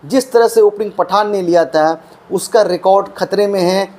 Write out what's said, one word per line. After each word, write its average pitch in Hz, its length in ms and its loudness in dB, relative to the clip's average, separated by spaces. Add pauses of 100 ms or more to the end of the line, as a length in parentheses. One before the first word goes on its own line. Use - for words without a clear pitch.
जिस 247 300 -2
तरह 233 160 4
से 226 120 2
ओपनिंग 208 320 0
पठान 202 380 -2
ने 202 120 -4
लिया 170 240 2
था, 160 360 -2 (280)
उसका 196 320 0
record 190 460 0
खतरे 196 380 -2
में 202 140 -2
है 185 240 0 (140)